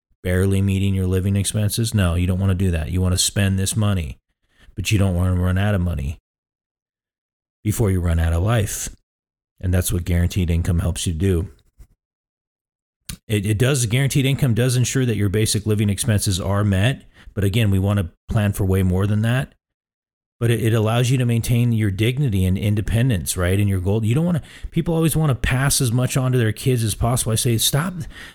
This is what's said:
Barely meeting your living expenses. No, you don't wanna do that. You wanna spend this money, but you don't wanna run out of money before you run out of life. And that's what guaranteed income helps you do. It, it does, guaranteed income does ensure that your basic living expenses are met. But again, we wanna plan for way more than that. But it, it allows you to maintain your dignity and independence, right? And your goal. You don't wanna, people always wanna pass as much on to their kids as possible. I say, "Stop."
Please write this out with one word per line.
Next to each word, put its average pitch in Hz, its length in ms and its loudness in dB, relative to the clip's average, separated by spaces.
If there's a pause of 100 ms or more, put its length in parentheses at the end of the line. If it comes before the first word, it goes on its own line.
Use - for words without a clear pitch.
(240)
Barely 98 400 2
meeting 98 320 0
your 95 120 0
living 92 300 0
expenses. 107 580 -2
No, 92 200 2
you 87 120 2
don't 92 140 0
wanna 98 140 2
do 95 180 0
that. 80 180 -4
You 92 120 0
wanna 90 160 2
spend 98 380 0
this 95 200 -2
money, 101 420 -2 (560)
but - 160 -6
you 104 80 4
don't 95 160 2
wanna 90 260 0
run 92 180 2
out 101 180 0
of 90 60 0
money 71 360 -4 (1400)
before 107 280 0
you 92 100 0
run 85 180 0
out 82 140 2
of 85 100 0
life. 110 460 -2 (720)
And 90 120 -2
that's 90 200 0
what 87 120 -4
guaranteed 87 460 0
income 85 300 0
helps 85 260 -2
you 95 60 -2
do. 85 380 0 (1800)
It, 104 180 -2
it 107 120 0
does, 127 280 2
guaranteed 127 400 0
income 131 280 0
does 123 220 0
ensure 127 300 0
that 113 100 0
your 104 120 0
basic 107 380 0
living 107 240 2
expenses 98 500 0
are 101 240 0
met. 101 400 0 (300)
But 101 100 -2
again, 104 260 2
we 98 80 2
wanna 98 340 0 (160)
plan 104 260 0
for 104 100 -2
way 95 180 2
more 92 240 2
than 107 160 0
that. 123 300 -2 (920)
But 117 60 2
it, 110 120 0
it 113 120 2
allows 113 340 2
you 135 80 2
to 127 80 0
maintain 120 480 2
your 110 180 2
dignity 110 540 0
and 92 140 2
independence, 104 760 0
right? 92 240 0
And 104 80 2
your 98 140 0
goal. 101 240 0
You 110 100 2
don't 160 120 2
wanna, 175 160 0 (300)
people 165 220 -2
always 165 220 0
wanna 151 180 2
pass 131 460 0
as 127 100 0
much 127 280 0
on 127 140 0
to 127 60 2
their 110 140 2
kids 123 320 0
as 104 100 -2
possible. 120 380 0
I 113 40 2
say, 117 200 0
"Stop." 156 380 -2 (400)